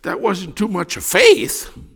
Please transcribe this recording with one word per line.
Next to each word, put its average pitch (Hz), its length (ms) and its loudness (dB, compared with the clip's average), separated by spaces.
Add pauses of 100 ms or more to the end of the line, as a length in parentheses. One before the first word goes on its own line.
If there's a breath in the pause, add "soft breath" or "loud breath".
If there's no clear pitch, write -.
That - 180 -6
wasn't 185 360 -4
too 214 140 -2
much 175 280 -6
of 156 60 -12
faith. 180 640 2 (260)